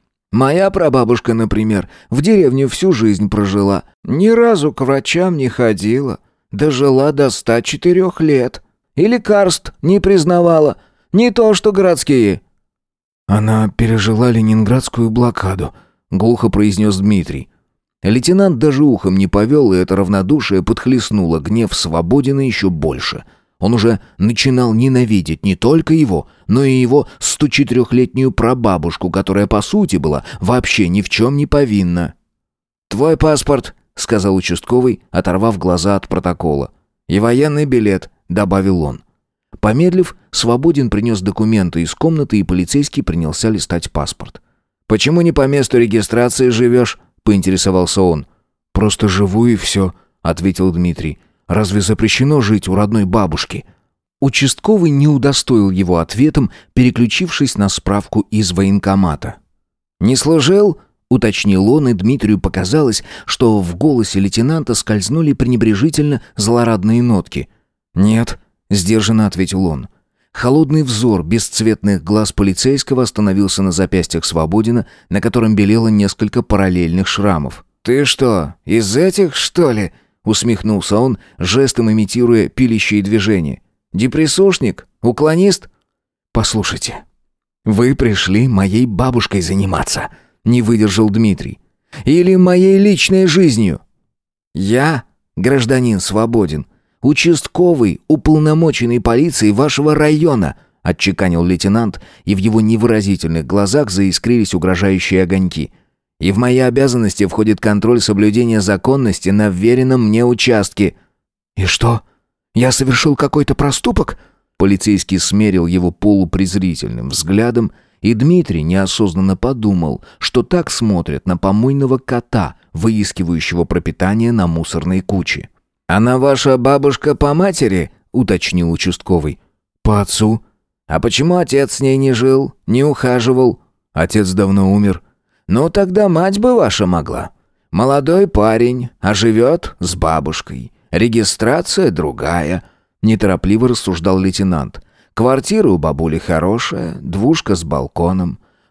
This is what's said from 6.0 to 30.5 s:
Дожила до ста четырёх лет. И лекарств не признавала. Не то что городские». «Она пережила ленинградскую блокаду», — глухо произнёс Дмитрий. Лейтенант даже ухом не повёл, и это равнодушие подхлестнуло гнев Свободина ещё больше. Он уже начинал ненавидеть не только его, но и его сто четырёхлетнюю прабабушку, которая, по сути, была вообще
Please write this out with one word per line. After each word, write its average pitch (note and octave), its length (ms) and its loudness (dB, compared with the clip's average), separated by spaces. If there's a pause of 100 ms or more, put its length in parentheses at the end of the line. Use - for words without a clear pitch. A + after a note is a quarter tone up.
Дожила C#3 600 2
до C#3 180 2
ста A#2 320 -2
четырёх F3 580 0
лет. C#3 440 0 (320)
И C3 100 2
лекарств G3+ 680 0 (100)
не G3 160 4
признавала. E3+ 800 2 (360)
Не A#3 160 4
то A3 240 2
что G#3 180 0
городские». D3 720 2 (840)
«Она A2 420 0
пережила A2+ 640 0
ленинградскую A2 800 0
блокаду», — F#2+ 640 -2 (380)
глухо A2 380 0
произнёс G#2 480 0
Дмитрий. F#2 520 -2 (600)
Лейтенант E3 500 2
даже D3 240 2
ухом G2 340 2
не G2 80 2
повёл, G#2+ 480 2
и F#2 40 2
это F#2 180 0
равнодушие G2 640 0
подхлестнуло G#2 800 -2
гнев G#2 340 -2
Свободина A#2+ 720 -2
ещё G2+ 240 -2
больше. D2+ 540 -6 (340)
Он G#2 160 0
уже A2 260 2 (200)
начинал A#2+ 540 0
ненавидеть A2 680 0
не G2 120 0
только D#3+ 400 2
его, G#2+ 320 0 (180)
но A#2+ 180 0
и C3+ 100 2
его B2+ 340 2 (100)
сто - 300 -2
четырёхлетнюю B2+ 840 0
прабабушку, F#2+ 800 -2
которая, F#2+ 380 0
по G#2 140 0
сути, - 340 -2
была D2 280 -2 (160)
вообще G#2 480 0